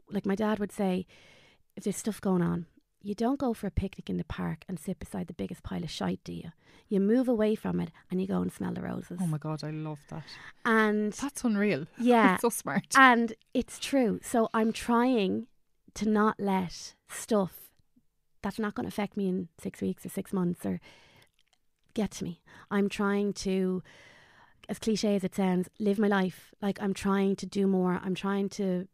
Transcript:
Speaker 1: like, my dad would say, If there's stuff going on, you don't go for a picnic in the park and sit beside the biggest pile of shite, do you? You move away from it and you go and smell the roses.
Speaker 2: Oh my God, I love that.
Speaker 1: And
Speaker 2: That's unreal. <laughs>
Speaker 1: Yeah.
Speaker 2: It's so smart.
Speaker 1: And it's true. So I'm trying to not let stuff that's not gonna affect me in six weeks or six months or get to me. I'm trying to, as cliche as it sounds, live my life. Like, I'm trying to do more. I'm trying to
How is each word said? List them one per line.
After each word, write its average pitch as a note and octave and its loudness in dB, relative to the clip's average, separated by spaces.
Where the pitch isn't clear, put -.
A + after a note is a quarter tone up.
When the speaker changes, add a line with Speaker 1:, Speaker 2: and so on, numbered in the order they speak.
Speaker 1:
like, G3+ -4
my G3 2
dad G#3+ 0
would G#3 -4
say, F#3 -2
If - -14
there's G3 -2
stuff - -6
going F#3 2
on, E3+ -2
you G#3 -6
don't B3 0
go A#3+ 0
for - -8
a F#3 -2
picnic - -4
in F#3 -2
the F3 -4
park E3+ -6
and F#3 -8
sit - -8
beside F3+ -8
the F3 -16
biggest F3+ -10
pile F3 -8
of D#3 -8
shite, F#3 -4
do F3 -10
you? E3+ -12
You G3 2
move A3+ 4
away G#3+ 2
from F3 -4
it E3+ -6
and F#3 -2
you F#3+ -2
go F#3 -2
and F3+ -4
smell F#3 -6
the F3 -6
roses. - -8
Speaker 2:
Oh F3+ 0
my D#3 -2
God, D#3 -6
I D3+ -6
love D#3 -8
that. D#3 -12
Speaker 1:
And G#3+ 2
Speaker 2:
That's - -6
unreal. G3+ 2
<laughs> - -20
Speaker 1:
Yeah. A#3 6
Speaker 2:
It's - -2
so A#3 2
smart. - -2
Speaker 1:
And A#3+ 8
it's - -4
true. A#3+ 0
So A3+ 2
I'm A3+ 2
trying A#3 2
to G#3 -2
not G#3+ 4
let F#3+ -2
stuff G3 0
that's G3 -6
not G#3 -2
gonna G3 -6
affect G3+ -6
me G3 -2
in F3+ -4
six - -10
weeks F#3+ -6
or - -10
six - -8
months F3 -2
or F#3 -4
get G#3 -2
to - -10
me. F3 -10
I'm G3+ 2
trying G3+ 0
to, F#3 0
as G#3 -6
cliche G#3 2
as F#3+ -2
it F#3 -4
sounds, F#3 2
live G3+ 2
my G#3+ 4
life. F#3+ 0
Like, G3 -2
I'm G3 -2
trying G3 2
to G3 -8
do G3 0
more. F#3 2
I'm F#3+ -2
trying G3 -2
to F#3 -2